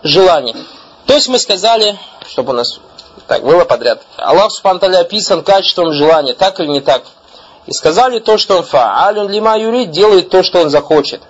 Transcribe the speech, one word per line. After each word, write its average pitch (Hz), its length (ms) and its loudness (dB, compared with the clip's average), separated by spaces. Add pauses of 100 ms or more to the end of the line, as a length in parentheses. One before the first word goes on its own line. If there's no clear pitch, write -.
Желание. 156 540 0 (500)
То - 80 2
есть 269 160 0
мы 254 80 -2
сказали, 208 640 -2 (260)
чтобы 131 280 -6
у - 20 -2
нас 120 240 -6 (480)
так - 160 -4
было 170 200 4
подряд. - 380 -2 (160)
Аллах 190 340 2
Субхану 190 240 -2
ва 180 40 -10
Тааля 185 220 2
описан 180 420 -4
качеством 190 500 0
желания, 147 400 2
так 190 260 -2
или 165 80 -4
не 143 140 -2
так? 139 220 0 (640)
И - 60 -14
сказали 233 480 0
то, 220 180 0
что 190 200 0
он 165 60 0
фаалюн 170 680 0
лима 220 280 0
юрид, 226 340 -2
делает 190 380 2
то, 185 140 4
что 180 180 0
он 151 80 2
захочет. 143 600 0